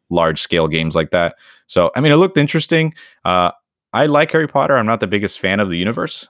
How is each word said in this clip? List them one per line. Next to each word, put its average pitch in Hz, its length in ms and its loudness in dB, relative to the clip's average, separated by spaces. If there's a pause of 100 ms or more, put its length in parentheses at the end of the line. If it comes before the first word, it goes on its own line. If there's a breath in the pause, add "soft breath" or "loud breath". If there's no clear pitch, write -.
large 82 320 0
scale 82 260 0
games 80 280 -2
like 80 160 -2
that. 85 240 0 (320 soft breath)
So, - 280 0
I 127 60 -2
mean, 151 100 4
it 147 40 6
looked 185 220 2
interesting. 160 560 0 (300 loud breath)
Uh, 90 280 2 (420)
I 131 140 2
like 147 240 2
Harry 160 160 0
Potter. 143 300 0
I'm 110 100 0
not 110 140 0
the 107 60 -2
biggest 101 320 -4
fan 98 200 -2
of 98 100 0
the 85 80 -4
universe. 120 520 -6